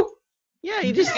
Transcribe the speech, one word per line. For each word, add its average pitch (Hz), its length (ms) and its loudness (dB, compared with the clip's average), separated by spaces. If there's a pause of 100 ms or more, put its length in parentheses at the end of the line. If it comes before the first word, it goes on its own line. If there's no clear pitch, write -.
(640)
yeah, 403 200 -6
you - 100 -2
just, 359 260 0